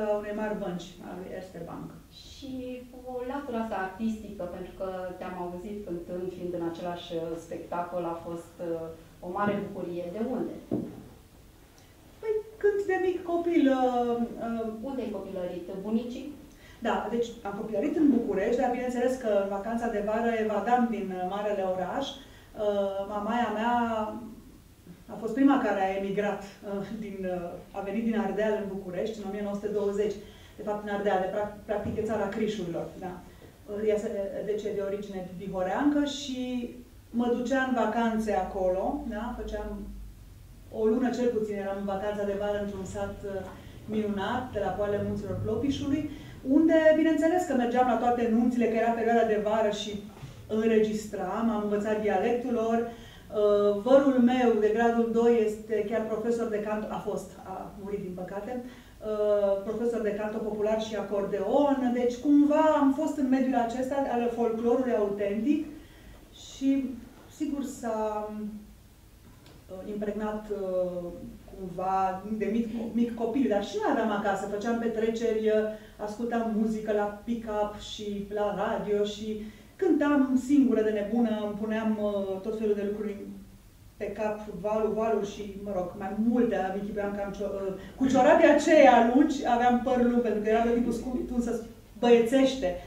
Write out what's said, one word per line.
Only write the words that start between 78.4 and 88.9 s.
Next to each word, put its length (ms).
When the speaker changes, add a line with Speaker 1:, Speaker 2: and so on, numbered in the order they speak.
Speaker 1:
radio 360
și 380
cântam 720
singură 360
de 80
nebună, 400
îmi 160
puneam, 400
uh, 400
tot 180
felul 160
de 160
lucruri 240
pe 140
cap, 280
valuri, 320
valuri 400
și, 300
mă 120
rog, 220
mai 140
multe, 280
îmi 240
închipuiam 360
că 100
am 60
cio-, 220
uh, 60
cu 120
ciorapii 420
aceia 640